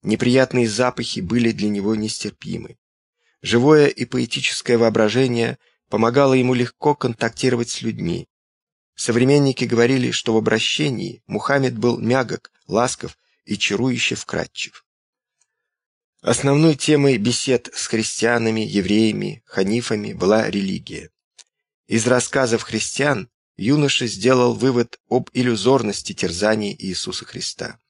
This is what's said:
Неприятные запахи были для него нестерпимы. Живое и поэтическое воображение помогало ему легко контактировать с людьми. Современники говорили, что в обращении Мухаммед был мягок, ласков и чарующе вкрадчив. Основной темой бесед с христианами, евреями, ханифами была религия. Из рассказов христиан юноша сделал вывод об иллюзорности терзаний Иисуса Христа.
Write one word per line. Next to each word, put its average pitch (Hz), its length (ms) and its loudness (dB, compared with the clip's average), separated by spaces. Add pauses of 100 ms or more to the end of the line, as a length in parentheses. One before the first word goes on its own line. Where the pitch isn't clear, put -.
Неприятные 123 640 2
запахи 120 520 -4
были 117 320 0
для 104 180 -2
него 104 240 -2
нестерпимы. 107 800 -8 (640)
Живое 143 460 6
и - 180 -2
поэтическое 123 720 -2
воображение 117 840 2 (300)
помогало 127 460 4
ему 127 180 4
легко 123 420 0
контактировать 120 760 -2
с - 100 -8
людьми. 98 480 -6 (680)
Современники 131 720 2
говорили, 120 460 2
что 117 240 -2
в - 20 4
обращении 110 920 -2
Мухаммед 123 520 -2
был 120 200 0
мягок, 117 540 -2 (140)
ласков 117 520 -4 (280)
и 101 100 -4
чарующе 120 600 -2
вкрадчив. - 680 -8 (1400)
Основной 143 500 2
темой 139 440 2
бесед 120 560 -2
с - 120 -6
христианами, 113 760 0
евреями, 101 840 0
ханифами 107 680 -4
была 104 340 2
религия. 95 640 -6 (760)
Из 113 200 0
рассказов 123 560 0
христиан 120 680 -4 (300)
юноша 139 480 0
сделал 120 480 2
вывод 120 440 0 (120)
об 123 240 0
иллюзорности 117 800 0
терзаний 104 640 -2
Иисуса - 480 -8
Христа. - 520 -12 (120)